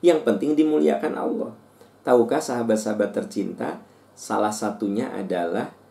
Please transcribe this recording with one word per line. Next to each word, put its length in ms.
Yang 240
penting 320
dimuliakan 640
Allah. 320
Tahukah 320
sahabat-sahabat 800
tercinta, 640
salah 400
satunya 560
adalah 640